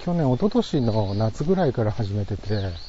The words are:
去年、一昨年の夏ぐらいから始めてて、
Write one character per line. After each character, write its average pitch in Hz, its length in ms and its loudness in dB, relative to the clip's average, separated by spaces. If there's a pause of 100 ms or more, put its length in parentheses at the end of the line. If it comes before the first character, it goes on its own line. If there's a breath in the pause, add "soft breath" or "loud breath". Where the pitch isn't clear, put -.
去 175 80 0
年、 156 180 2
一 127 60 2
昨 202 120 2
年 208 320 0
の 107 320 2
夏 110 300 0
ぐ 185 120 2
ら 180 120 2
い 123 60 2
か 120 100 0
ら 104 80 2
始 98 220 -2
め 101 120 -2
て 98 120 -4
て、 98 340 -2 (180)